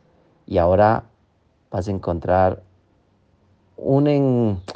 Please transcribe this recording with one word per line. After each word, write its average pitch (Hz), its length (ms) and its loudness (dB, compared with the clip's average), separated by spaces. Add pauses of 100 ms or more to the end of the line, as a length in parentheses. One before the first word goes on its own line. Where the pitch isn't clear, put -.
(480)
y 98 100 -4
ahora 98 460 2 (680)
vas 95 180 -6
a 101 40 -6
encontrar 92 720 -2 (1120)
un 139 300 0
en-, 123 540 0 (140)